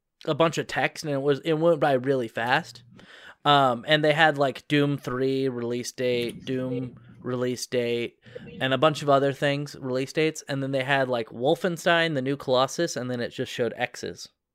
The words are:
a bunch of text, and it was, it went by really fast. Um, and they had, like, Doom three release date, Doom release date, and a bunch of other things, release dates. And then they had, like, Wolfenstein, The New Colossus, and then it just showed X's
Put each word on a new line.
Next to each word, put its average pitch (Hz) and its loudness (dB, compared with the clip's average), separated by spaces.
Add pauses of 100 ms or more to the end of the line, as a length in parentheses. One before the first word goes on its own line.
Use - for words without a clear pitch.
(260)
a - -2
bunch - 2
of 135 -4
text, - -2
and 156 -4
it 139 -2
was, 143 2
it 165 0
went 160 4
by 147 2
really 131 0
fast. 127 -2 (600)
Um, 135 4
and 151 2
they 151 6
had, 151 4
like, 139 -2
Doom 143 2
three 135 -2
release 120 -4
date, 120 -2
Doom 127 -4 (260)
release 123 -4
date, 120 -2 (400)
and 131 0
a 131 2
bunch 147 2
of 143 -2
other 139 4
things, 143 -2
release 131 -4
dates. 156 -2
And 139 -4
then 135 -4
they 131 0
had, 135 2
like, 120 -2
Wolfenstein, 165 0
The 135 0
New 139 -2
Colossus, 135 0
and 123 -6
then 123 -4
it 110 -4
just - -8
showed 117 -2
X's - -8 (260)